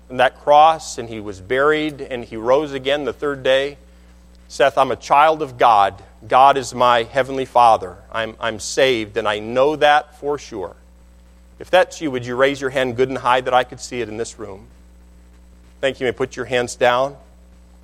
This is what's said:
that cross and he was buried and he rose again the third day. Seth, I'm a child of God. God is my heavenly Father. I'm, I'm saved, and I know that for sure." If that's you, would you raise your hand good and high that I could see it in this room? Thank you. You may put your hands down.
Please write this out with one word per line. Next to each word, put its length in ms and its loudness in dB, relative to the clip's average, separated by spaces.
that 320 0
cross 560 4
and 140 -12
he 100 -10
was 220 -14
buried 580 -2
and 240 -10
he 140 -14
rose 340 0
again 320 -4
the 80 -4
third 300 -8
day. 340 0
Seth, 300 2
I'm 120 2
a 60 -2
child 460 2
of 160 -10
God. 440 4
God 300 6
is 180 -6
my 280 2
heavenly 420 -4
Father. 520 2
I'm, 300 -8
I'm 180 -6
saved, 600 -2
and 100 -2
I 100 -2
know 380 -2
that 420 0
for 180 -6
sure." 380 -12
If 100 -14
that's 300 0
you, 100 -6
would 160 -6
you 80 -8
raise 260 2
your 100 -4
hand 260 -2
good 120 0
and 100 -8
high 240 2
that 120 -2
I 80 4
could 160 -10
see 220 -12
it 80 -6
in 80 -12
this 200 -10
room? 300 -16
Thank 200 -4
you. 60 -2
You 60 0
may 40 -8
put 180 -6
your 120 -8
hands 280 -4
down. 420 0